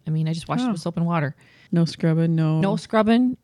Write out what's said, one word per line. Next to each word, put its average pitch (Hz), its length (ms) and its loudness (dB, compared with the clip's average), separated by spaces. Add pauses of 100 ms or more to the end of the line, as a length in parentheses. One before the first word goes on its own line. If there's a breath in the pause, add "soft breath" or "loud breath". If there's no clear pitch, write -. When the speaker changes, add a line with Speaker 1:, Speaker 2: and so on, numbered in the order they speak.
Speaker 1:
I 160 40 -4
mean, 160 180 -2
I 160 40 -4
just 165 160 -8
washed 240 160 -2
it 254 40 -2
Speaker 2:
Oh. 220 40 -2
Speaker 1:
with 160 80 -6
soap 170 160 -8
and 170 100 0
water. 160 280 -2 (380 soft breath)
Speaker 2:
No 170 120 4
scrubbing, 165 500 0
no 160 260 0
Speaker 1:
No 196 160 0
scrubbing. 233 680 2